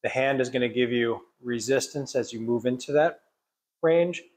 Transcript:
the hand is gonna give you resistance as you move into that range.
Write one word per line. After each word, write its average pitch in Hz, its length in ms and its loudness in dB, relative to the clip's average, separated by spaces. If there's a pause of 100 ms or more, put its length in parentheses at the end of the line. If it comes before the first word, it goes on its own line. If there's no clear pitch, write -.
the 113 60 -2
hand 131 320 0
is 123 80 0
gonna 123 200 0
give 120 220 0
you 117 300 0 (200)
resistance 123 720 -2
as 120 180 -2
you 113 60 -8
move 117 260 -2
into 127 280 -2
that 156 280 2 (600)
range. 170 420 2 (140)